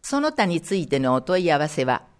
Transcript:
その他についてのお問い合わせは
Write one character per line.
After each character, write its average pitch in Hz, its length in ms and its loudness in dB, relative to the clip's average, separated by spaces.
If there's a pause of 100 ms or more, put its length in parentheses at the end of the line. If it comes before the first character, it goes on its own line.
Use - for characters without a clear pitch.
そ - 180 -2
の 302 140 0
他 226 120 2
に 175 140 0
つ 196 160 -4
い 165 120 -2
て 139 120 0
の 127 140 2
お 131 80 0
問 180 240 0
い 165 60 4
合 147 80 4
わ 151 100 0
せ 139 160 -2
は 127 180 0 (160)